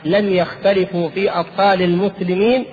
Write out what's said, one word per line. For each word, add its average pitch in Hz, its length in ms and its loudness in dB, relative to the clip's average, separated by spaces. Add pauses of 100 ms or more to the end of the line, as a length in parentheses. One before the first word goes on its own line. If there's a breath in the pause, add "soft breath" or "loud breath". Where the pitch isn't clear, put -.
لم 196 300 0
يختلفوا 175 720 0
في 196 220 -2
أطفال 185 520 0
المسلمين 190 920 0